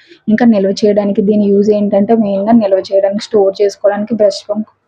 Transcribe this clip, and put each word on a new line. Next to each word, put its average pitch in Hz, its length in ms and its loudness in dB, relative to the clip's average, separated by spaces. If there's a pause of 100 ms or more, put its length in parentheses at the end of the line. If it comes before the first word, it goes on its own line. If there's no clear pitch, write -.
(280)
ఇంకా 220 180 2
నిల్వ 196 280 2
చేయడానికి. 202 480 0
దీని 208 240 0
యూజ్ 202 260 2
ఏంటంటే, 208 440 0
మెయిన్గా 202 380 0
నిల్వ 190 280 2
చేయడానికి, 196 420 -2
స్టోర్ 196 300 0
చేసుకోవడానికి 202 600 -2
బ్రెస్ట్ 208 300 0
పంప్, 208 260 -8 (180)